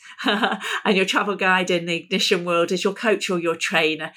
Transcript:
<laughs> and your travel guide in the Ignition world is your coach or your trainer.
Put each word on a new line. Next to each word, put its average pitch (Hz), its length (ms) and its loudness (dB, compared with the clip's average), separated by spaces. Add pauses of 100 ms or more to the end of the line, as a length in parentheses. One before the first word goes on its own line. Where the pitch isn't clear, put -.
<laughs> - 180 -10
and 202 720 0
your 190 80 4
travel 196 300 0
guide 185 340 2
in 175 160 0
the 170 100 -2
Ignition 180 500 0
world 170 260 2
is 180 120 -2
your 202 100 0
coach 208 360 0
or 180 100 0
your 165 160 0
trainer. 160 600 0